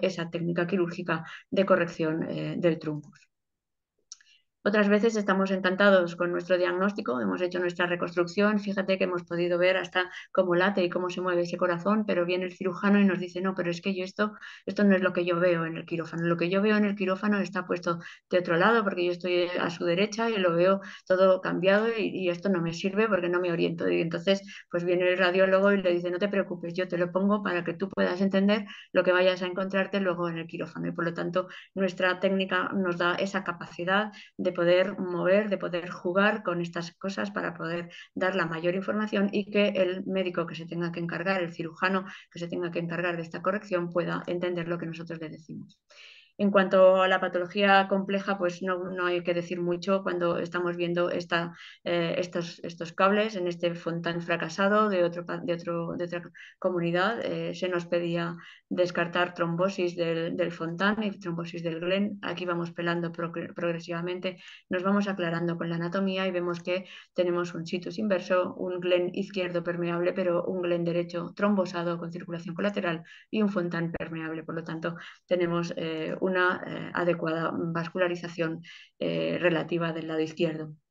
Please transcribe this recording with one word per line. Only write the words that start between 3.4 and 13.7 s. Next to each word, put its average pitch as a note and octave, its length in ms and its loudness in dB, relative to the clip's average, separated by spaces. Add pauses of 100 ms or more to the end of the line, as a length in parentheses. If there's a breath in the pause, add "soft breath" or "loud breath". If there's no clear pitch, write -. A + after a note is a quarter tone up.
Otras G3+ 240 4
veces G#3+ 280 4
estamos G3 340 2
encantados F#3 640 6
con F3 160 -2
nuestro F3 260 2
diagnóstico, G3+ 640 0
hemos F#3 220 -2
hecho F3+ 160 -2
nuestra F3 300 0
reconstrucción, F3 720 0
fíjate G3 360 -2
que F#3+ 80 0
hemos F3+ 200 -2
podido F3 340 0
ver F3+ 180 4
hasta F3+ 320 0 (220 loud breath)
cómo F3+ 240 2
late F#3 300 4
y F3 40 2
cómo F3+ 220 -2
se F3 100 -6
mueve F3+ 220 0
ese E3+ 140 -2
corazón, F3+ 500 2
pero F3+ 180 0
viene F3+ 200 0
el F3+ 80 -6
cirujano F#3+ 480 2
y G3+ 40 8
nos F3+ 140 4
dice, F3+ 220 -6
"No, F#3 160 0
pero F3 160 0